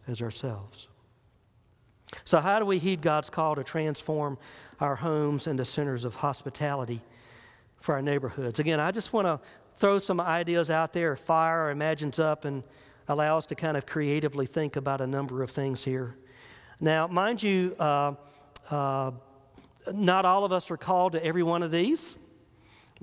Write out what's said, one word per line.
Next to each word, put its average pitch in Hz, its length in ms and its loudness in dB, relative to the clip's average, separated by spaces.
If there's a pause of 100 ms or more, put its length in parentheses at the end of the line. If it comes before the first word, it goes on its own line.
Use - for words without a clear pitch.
as 117 140 -6
ourselves. 110 640 -8 (1400)
So 170 140 6
how 196 200 4
do 214 60 2
we 196 140 2
heed 175 220 0
God's 151 280 0
call 156 260 0
to 139 80 -4
transform 151 720 -4 (420)
our 143 160 0
homes 147 520 0
into 131 160 -2
centers 131 400 -4
of 120 120 -8
hospitality 135 840 -4 (800)
for - 160 0
our 135 60 -2
neighborhoods? 135 580 -2
Again, 156 200 2
I 160 120 2
just 208 220 -6
want 214 120 4
to 160 140 2 (380)
throw 202 220 4
some 190 200 -2
ideas 170 500 0
out 160 240 0
there, 165 220 0
fire 165 440 2
our 156 120 0
imagines 151 480 -2
up, 156 260 0
and 139 180 -6 (440)
allow 151 300 2
us 156 100 -4
to - 80 -8
kind 156 220 -2
of 139 80 -4
creatively 147 600 0
think 151 300 -2
about 139 260 -2
a 131 60 -2
number 135 360 -4
of 123 80 -6
things 135 320 -4
here. 131 320 -4 (640)
Now, 160 260 4
mind 196 340 0
you, 185 380 2
uh, 143 340 2 (560)
uh, 135 420 0 (840)
not 190 320 4
all 190 180 4
of 190 80 2
us 180 200 0
are 165 60 -6
called 180 360 2
to 160 100 -2
every 170 200 2
one 170 200 2
of 160 80 -2
these. 196 440 0 (880)